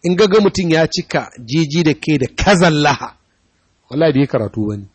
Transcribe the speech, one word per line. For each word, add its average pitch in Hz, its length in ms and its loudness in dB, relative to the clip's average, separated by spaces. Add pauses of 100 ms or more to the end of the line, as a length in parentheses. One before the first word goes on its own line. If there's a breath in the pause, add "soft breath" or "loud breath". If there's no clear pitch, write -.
In 175 120 0
ga 214 100 4
ga 208 140 4
mutum 190 300 0
ya 160 160 2
cika - 520 -6
jiji 147 460 -2
da 151 100 2
kai 151 240 -2
da 127 80 -2
kazallaha, 160 800 0 (800)
wallahi 151 220 0
bai 135 140 2
karatu 107 420 -4
ba 104 80 -6
ne. 98 180 -14